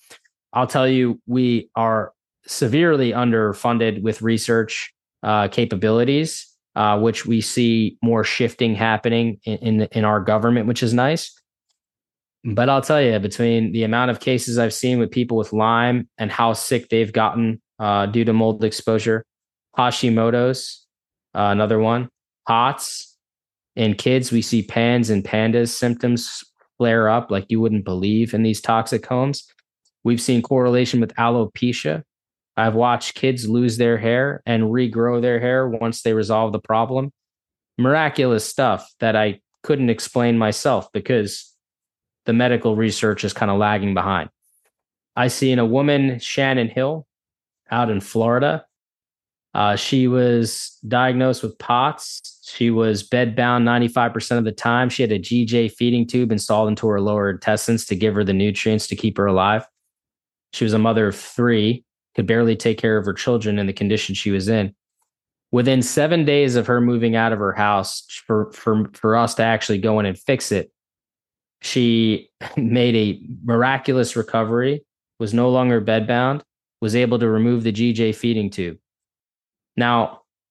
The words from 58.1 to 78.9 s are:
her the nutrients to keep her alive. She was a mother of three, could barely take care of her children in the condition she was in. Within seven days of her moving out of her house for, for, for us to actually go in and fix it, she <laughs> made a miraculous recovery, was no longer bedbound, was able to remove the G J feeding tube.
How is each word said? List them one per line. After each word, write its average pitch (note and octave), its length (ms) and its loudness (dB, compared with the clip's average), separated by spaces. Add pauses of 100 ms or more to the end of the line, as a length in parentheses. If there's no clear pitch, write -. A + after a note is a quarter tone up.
her G#2 100 0
the G2 80 0
nutrients G#2+ 560 0
to G2+ 80 -8
keep G#2+ 200 -2
her G2+ 100 2
alive. G2+ 400 2 (880)
She - 120 -4
was G#2+ 80 2
a A2 60 4
mother A2 300 2
of G2 80 -4
three, A#2+ 680 0 (300)
could G#2 120 -2
barely A2+ 280 2
take A2 240 0
care A2 180 0
of G2 100 -2
her G2 60 -2
children G#2+ 460 -2
in G2+ 80 -2
the F#2+ 60 -2
condition G#2 420 -2
she - 160 -4
was G2 180 -2
in. G#2 260 0 (760)
Within B2+ 320 4
seven D#3 420 2
days C#3+ 300 2
of A#2 140 0
her B2 120 4
moving A#2 360 2
out A2+ 160 2
of G#2+ 80 -2
her G2 120 0
house G#2 540 -2 (200)
for, G#2+ 260 0
for, G#2+ 400 0
for A2 240 0
us A#2 180 0
to A#2 80 0
actually A2+ 360 0
go A2 220 0
in G2+ 60 0
and F#2 120 -4
fix - 340 -2
it, F#2+ 200 -2 (880)
she A2+ 720 0 (120)
<laughs> - 140 -14
made A#2+ 380 2
a G#2+ 260 0 (240)
miraculous B2 720 0
recovery, A#2 680 -2 (340)
was G#2+ 160 -4
no B2 160 2
longer B2+ 300 2
bedbound, A#2+ 600 0 (380)
was A2 160 0
able B2 220 2
to A#2 100 0
remove A2+ 360 2
the A2+ 80 0
G A#2 200 0
J A2 200 0
feeding A2 360 -2
tube. F2 300 -8 (960)